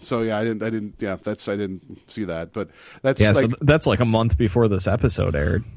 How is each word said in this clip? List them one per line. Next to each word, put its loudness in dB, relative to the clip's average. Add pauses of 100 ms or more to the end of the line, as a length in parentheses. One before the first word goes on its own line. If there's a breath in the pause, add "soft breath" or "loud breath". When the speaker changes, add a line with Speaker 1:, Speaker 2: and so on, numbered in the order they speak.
Speaker 1:
so -4
yeah, -2
I -2
didn't, -2
I -2
didn't, -6
yeah, -4
that's, -8
I -2
didn't -8
see -8
that, -8
but -6 (320 loud breath)
that's 2
Speaker 2:
Yeah, 6
so 4
Speaker 1:
like, 2
Speaker 2:
th-, -6
that's, 4
like, 2
a 2
month 2
before 2
this 0
episode 0
aired. -2 (140)